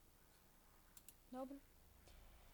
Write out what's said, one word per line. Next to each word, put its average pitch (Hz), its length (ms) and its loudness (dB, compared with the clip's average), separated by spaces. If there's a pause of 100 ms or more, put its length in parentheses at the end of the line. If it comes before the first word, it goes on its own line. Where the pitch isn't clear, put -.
(1300)
Добре. 262 260 10 (960)